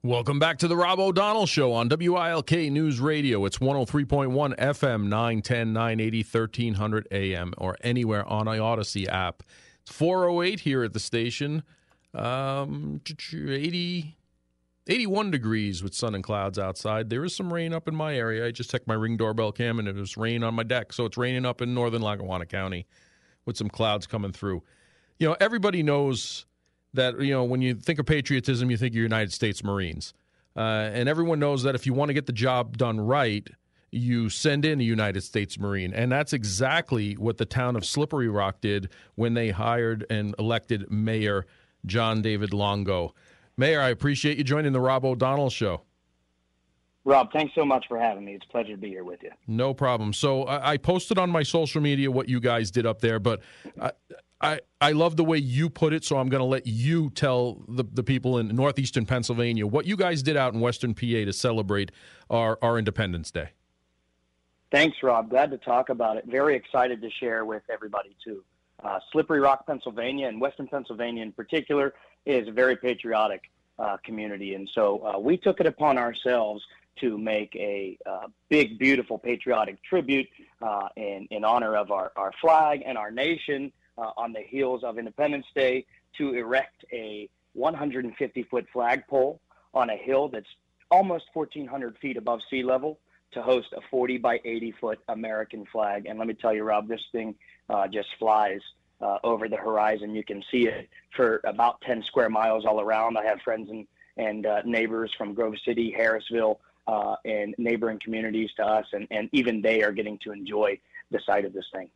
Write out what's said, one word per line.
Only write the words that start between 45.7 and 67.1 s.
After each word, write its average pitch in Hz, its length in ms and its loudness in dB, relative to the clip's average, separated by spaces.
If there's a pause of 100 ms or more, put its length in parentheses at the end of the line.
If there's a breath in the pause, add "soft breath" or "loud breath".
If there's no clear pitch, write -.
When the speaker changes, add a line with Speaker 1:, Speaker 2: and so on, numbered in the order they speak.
Speaker 2:
Rob, 131 280 6
thanks 151 220 -2
so 160 100 2
much 131 220 0
for 117 140 -4
having 101 240 0
me. 101 100 -12
It's 98 120 -18
a - 40 -20
pleasure 107 220 -4
to 101 40 -12
be 101 120 -10
here 92 160 -10
with 90 180 -14
you. - 80 -14 (160)
Speaker 1:
No 123 280 -2
problem. 120 380 0
So 135 300 0
I, 135 300 -2
I 143 40 2
posted 185 440 2
on 180 100 2
my 160 140 2
social 156 360 0
media 139 300 4
what 127 180 0
you 127 120 2
guys 117 320 2
did 117 120 2
up 110 160 0
there, 113 200 2
but 113 220 0 (380 loud breath)
I, - 120 -2 (500)
I, 151 180 0 (200)
I 151 120 8
love 160 240 4
the 165 80 6
way 160 120 4
you 143 320 2
put 156 240 2
it, 156 100 0
so 143 140 0
I'm 131 140 2
gonna 131 140 2
let 131 220 0
you 139 440 2
tell 123 580 0
the, 120 160 -2
the 107 180 -4
people 127 360 2
in 113 100 0
northeastern 131 560 2
Pennsylvania 117 640 0
what 135 180 2
you 196 120 0
guys 175 260 2
did 151 120 2
out 127 200 2
in 113 60 0
western 120 340 0
P 117 220 0
A 107 100 0
to 98 80 -2
celebrate 104 580 0 (380 loud breath)
our, 113 320 2
our 117 160 4
Independence 98 520 -2
Day. 78 200 -6 (1200)
Speaker 2:
Thanks, 147 320 4
Rob. 113 260 4
Glad 139 220 4
to 131 80 -8
talk 127 320 0
about 113 260 0
it. 110 100 -6
Very 135 280 2
excited 123 480 0
to 113 80 -8